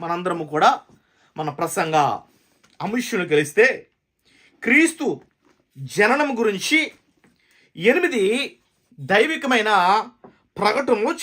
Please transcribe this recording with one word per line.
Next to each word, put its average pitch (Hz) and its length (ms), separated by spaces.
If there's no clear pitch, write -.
మనందరము 170 420
కూడా 165 360
మన 151 120
ప్రసంగ 160 460
అంశంలో 208 440
కలిస్తే 160 640
క్రీస్తు 285 580
జననం 220 640
గురించి 226 520
ఎనిమిది 247 800
దైవికమైన 240 680
ప్రకటనలు 233 640